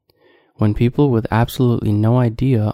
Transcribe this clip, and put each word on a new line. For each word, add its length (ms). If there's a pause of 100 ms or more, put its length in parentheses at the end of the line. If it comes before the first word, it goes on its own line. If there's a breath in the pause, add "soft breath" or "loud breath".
(560 soft breath)
When 180
people 360
with 220
absolutely 600
no 280
idea 540